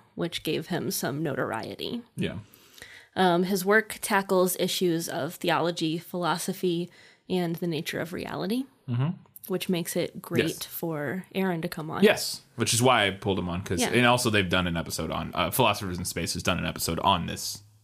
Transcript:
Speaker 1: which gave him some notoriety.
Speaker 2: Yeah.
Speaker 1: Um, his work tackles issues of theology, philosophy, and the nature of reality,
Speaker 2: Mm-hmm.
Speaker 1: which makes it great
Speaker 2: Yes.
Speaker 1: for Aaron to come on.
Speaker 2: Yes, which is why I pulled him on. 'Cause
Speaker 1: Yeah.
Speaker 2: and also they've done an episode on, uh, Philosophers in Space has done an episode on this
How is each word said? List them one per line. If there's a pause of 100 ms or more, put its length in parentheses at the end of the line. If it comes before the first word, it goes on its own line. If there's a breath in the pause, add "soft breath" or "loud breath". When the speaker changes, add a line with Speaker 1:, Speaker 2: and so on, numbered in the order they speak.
(140)
Speaker 1:
which
gave
him
some
notoriety. (140)
Speaker 2:
Yeah. (800 loud breath)
Speaker 1:
Um,
his
work
tackles
issues
of
theology,
philosophy, (400 soft breath)
and
the
nature
of
reality, (240)
Speaker 2:
Mm-hmm. (400)
Speaker 1:
which
makes
it
great
Speaker 2:
Yes.
Speaker 1:
for (100)
Aaron
to
come
on.
Speaker 2:
Yes, (120)
which
is
why
I
pulled
him
on.
'Cause
Speaker 1:
Yeah.
Speaker 2:
and
also
they've
done
an
episode
on,
uh,
Philosophers
in
Space
has
done
an
episode
on
this (220)